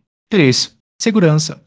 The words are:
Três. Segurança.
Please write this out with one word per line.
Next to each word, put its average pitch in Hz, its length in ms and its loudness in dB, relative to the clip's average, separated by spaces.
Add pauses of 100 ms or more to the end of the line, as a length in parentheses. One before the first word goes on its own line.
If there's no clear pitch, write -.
(300)
Três. 147 480 0 (200)
Segurança. 160 680 -2